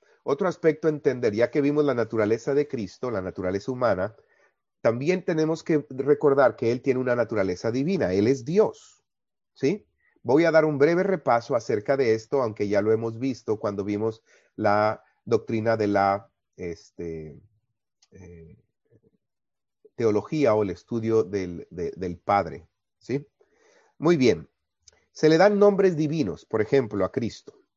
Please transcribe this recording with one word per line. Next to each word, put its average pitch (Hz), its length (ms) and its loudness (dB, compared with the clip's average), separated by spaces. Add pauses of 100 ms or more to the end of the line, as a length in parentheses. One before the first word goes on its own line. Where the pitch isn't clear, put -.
(240)
otro 143 240 -2
aspecto 165 400 -2
a 156 40 2
entender, 127 420 0
ya 117 160 2
que 151 120 -2
vimos 147 220 2
la 139 120 0
naturaleza 113 580 -2
de 143 140 0
Cristo, 120 420 -8
la 101 140 -6
naturaleza 92 480 -6
humana, 110 440 -2 (640)
también 143 440 -2
tenemos 160 380 -2
que 151 260 -2
recordar 135 640 2
que 117 160 0
Él 123 120 -4
tiene 127 160 0
una 127 160 0
naturaleza 110 560 -2
divina, 135 420 -2
Él 104 140 2
es 131 180 0
Dios, - 580 -2 (520)
¿sí? 170 320 -2 (340)
Voy 143 240 2
a 165 60 2
dar 156 140 6
un 151 120 0
breve 170 240 4
repaso 143 540 0
acerca 117 420 -2
de 120 160 2
esto, 127 300 -2
aunque 104 240 -4
ya 101 160 2
lo 107 80 2
hemos 113 260 -2
visto 117 420 -6
cuando 101 240 -4
vimos 104 380 -4 (340)
la 107 480 0 (220)
doctrina 113 500 -2
de 107 120 0
la, 98 420 0 (260)
este, 80 840 -12 (720)
eh, 87 460 -20 (1400)
teología 113 540 0
o 107 80 2
el 95 80 -4
estudio 110 520 -2
del, 92 460 -8
de, 85 260 -8
del 87 220 -8
Padre, 82 500 -2 (300)
¿sí? 139 260 -8 (760)
Muy 160 180 4
bien. 101 320 2 (640)
Se - 180 2
le 160 80 6
dan 202 220 4
nombres 196 360 4
divinos, 147 480 -2
por - 160 -4
ejemplo, 107 460 0
a - 60 -4
Cristo, - 420 -6 (240)